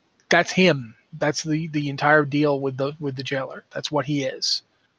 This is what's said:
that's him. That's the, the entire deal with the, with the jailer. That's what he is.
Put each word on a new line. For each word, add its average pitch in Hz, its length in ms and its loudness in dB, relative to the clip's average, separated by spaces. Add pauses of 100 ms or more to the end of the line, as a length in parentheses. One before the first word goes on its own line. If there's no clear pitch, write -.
(280)
that's 170 220 4
him. 143 460 2 (220)
That's 151 260 -2
the, 160 240 -2
the 147 200 -4
entire 147 360 4
deal 143 360 2
with 135 160 -4
the, 139 220 -2
with 139 160 -6
the 135 80 -10
jailer. 135 480 -6
That's - 220 -8
what 143 120 0
he 143 200 -2
is. - 380 -4 (360)